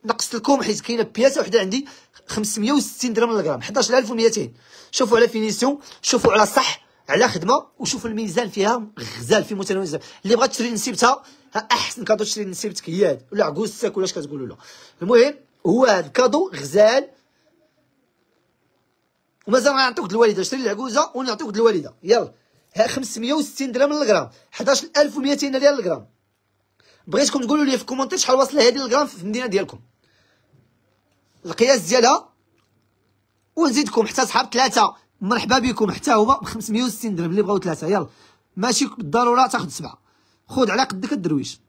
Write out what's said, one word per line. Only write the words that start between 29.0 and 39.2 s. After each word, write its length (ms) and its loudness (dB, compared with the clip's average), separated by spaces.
في 160 -16
المدينه 220 -6
ديالكم. 340 -4
القياس 360 4
ديالها، 480 4
ونزيدكم 520 0
حتى 180 0
صحاب 280 -2
ثلاثة، 420 2
مرحبا 380 0
بكم 320 0
حتى 220 -2
هو 120 4
ب 200 2
خمسمية 380 -4
وستين 320 -6
درهم، 140 -4
اللي 120 0
بغاو 180 0
ثلاثة، 280 -6
يلا. 200 -2
ماشي 280 0
بالضرورة 600 2